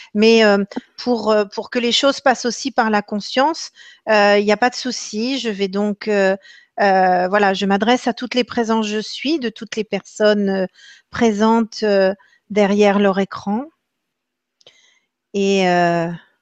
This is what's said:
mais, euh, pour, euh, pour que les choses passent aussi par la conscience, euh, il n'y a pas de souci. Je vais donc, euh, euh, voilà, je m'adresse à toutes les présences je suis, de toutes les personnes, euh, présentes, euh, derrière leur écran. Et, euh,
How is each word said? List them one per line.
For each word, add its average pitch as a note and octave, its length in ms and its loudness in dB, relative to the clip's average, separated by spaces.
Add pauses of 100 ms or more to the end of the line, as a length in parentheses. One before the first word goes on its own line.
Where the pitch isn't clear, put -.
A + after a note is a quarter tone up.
(140)
mais, A3+ 300 4
euh, G3+ 140 6 (400)
pour, A3 340 -2
euh, G#3 140 2
pour G3+ 240 -10
que B3 100 -6
les A#3 140 -2
choses C#4 260 0
passent B3+ 260 0
aussi A#3+ 260 -6
par A3+ 180 0
la G#3 120 2
conscience, B3+ 680 -4 (380)
euh, G#3 280 4
il G#3 60 2
n'y G#3 80 0
a G#3 60 2
pas B3 120 0
de B3+ 60 -6
souci. B3 640 -6
Je A3+ 100 -6
vais G3 200 -4
donc, G#3 400 -4
euh, G3 260 2 (460)
euh, F#3 480 2
voilà, G3+ 240 2
je F#3+ 120 -4
m'adresse G#3 420 0
à A3+ 60 0
toutes - 220 -10
les B3 80 0
présences A3+ 440 -2
je G#3+ 120 -6
suis, C#4 400 -6
de A#3+ 100 -6
toutes - 280 -12
les G#3 80 -6
personnes, G#3 640 -2
euh, F#3+ 160 -2 (460)
présentes, A3 720 0
euh, G3 300 2 (360)
derrière G3+ 500 2
leur G3 200 2
écran. G#3 480 -6 (1700)
Et, G3 360 2
euh, E3+ 420 2 (300)